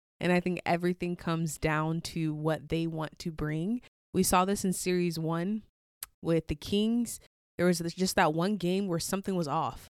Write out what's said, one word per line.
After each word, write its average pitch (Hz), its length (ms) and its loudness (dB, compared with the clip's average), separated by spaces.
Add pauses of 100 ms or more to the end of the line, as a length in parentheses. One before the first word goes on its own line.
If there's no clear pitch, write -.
(200)
And 175 120 2
I 180 80 4
think 180 260 -2
everything 175 500 0
comes 165 420 -2
down 156 440 0
to 160 320 -2
what 151 340 -2
they 165 200 0
want 160 320 -6
to 175 120 -6
bring. 156 480 -2 (340)
We 185 100 6
saw 185 200 4
this 196 200 0
in 185 80 4
series 175 460 0
one 170 440 -2 (600)
with 165 260 2
the 160 60 -4
Kings. 226 640 0 (400)
There 175 80 2
was 180 120 4
this, 165 160 -4
just 185 220 -2
that 165 180 6
one 185 220 0
game 185 320 0
where 170 120 -2
something 196 360 -4
was 165 120 -2
off. 143 380 -4 (120)